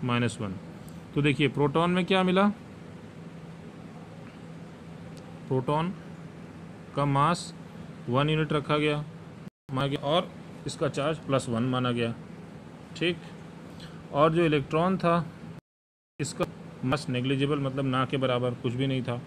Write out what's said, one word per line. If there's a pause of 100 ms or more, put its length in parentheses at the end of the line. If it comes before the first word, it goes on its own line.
माइनस
वन। (600)
तो
देखिए
proton
में
क्या
मिला? (3000)
Proton (1040)
का
mass (540)
one
unit
रखा
गया, (680)
माना
गया,
और (380)
इसका
charge
plus
वन
माना
गया। (840)
ठीक, (960)
और
जो
electron
था (1040)
इसका (400)
mass
negligible,
मतलब
ना
के
बराबर,
कुछ
भी
नहीं
था।